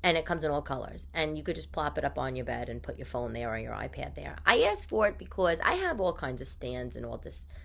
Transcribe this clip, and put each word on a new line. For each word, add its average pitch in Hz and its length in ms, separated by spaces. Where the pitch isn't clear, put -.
And 170 120
it 160 100
comes 165 180
in 151 60
all 147 120
colors. - 500
And 156 240
you 151 60
could 165 140
just - 160
plop 151 260
it 147 60
up 139 140
on 131 180
your 127 80
bed 120 240
and 117 140
put - 160
your 131 80
phone 120 260
there 117 200
or 113 60
your 113 140
iPad 131 420
there. 143 220
I 247 160
asked - 260
for 214 200
it 208 100
because 170 460
I - 100
have 349 260
all 180 120
kinds 131 280
of 131 60
stands 123 480
and 120 100
all 117 140
this - 260